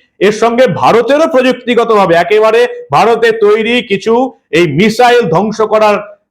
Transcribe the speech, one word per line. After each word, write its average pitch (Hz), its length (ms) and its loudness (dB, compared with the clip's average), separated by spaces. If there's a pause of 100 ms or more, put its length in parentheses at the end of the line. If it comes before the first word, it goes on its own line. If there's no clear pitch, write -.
(200)
এর 202 120 2
সঙ্গে 233 360 0
ভারতেরও 226 600 0
প্রযুক্তিগতভাবে 233 880 0
একেবারে 220 520 2 (240)
ভারতে 220 400 0
তৈরি 220 500 0
কিছু 226 500 -2 (200)
এই 170 160 2
মিসাইল 220 640 0
ধ্বংস 202 320 -2
করার 214 560 -2 (140)